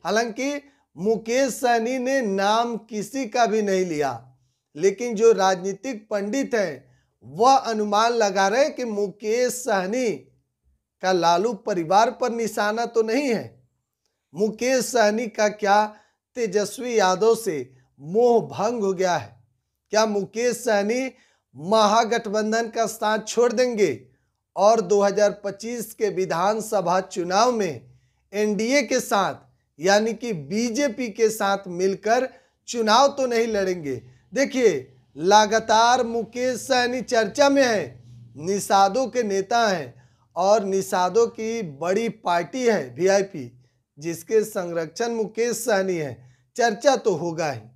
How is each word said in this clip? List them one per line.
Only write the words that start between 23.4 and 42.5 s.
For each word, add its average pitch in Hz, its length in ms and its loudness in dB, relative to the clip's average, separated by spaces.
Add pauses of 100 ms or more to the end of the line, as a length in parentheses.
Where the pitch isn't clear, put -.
देंगे 214 540 0 (500)
और 214 240 6
दो 202 220 2
हज़ार 202 420 2
पच्चीस 220 500 -8
के 220 160 -2
विधानसभा 185 920 0
चुनाव 190 500 0
में 180 380 -4 (420)
एनडीए 214 500 0
के 247 180 0
साथ, 190 340 0 (440)
यानी 208 360 2
कि 233 180 -8
बीजेपी 226 760 -2
के 220 220 0
साथ 196 380 -2
मिलकर 196 600 0 (400)
चुनाव 233 400 4
तो 277 180 -2
नहीं 233 200 0
लड़ेंगे? 185 480 -2 (380)
देखिए, 208 640 0 (200)
लगातार 220 880 4
मुकेश 233 560 -4
सहनी 247 420 -2
चर्चा 240 460 2
में 277 160 4
है, 190 380 -2 (360)
निषादों 196 680 2
के 240 160 -4
नेता 208 460 0
हैं 151 260 -4 (420)
और 196 280 4
निषादों 190 640 0
की 226 340 -6
बड़ी 175 460 -2 (100)
पार्टी 175 480 -2